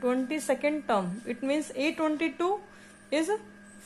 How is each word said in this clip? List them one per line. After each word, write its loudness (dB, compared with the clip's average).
Twenty 0
second 2
term, 2
it -4
means 0
A 0
twenty 2
two 2
is 2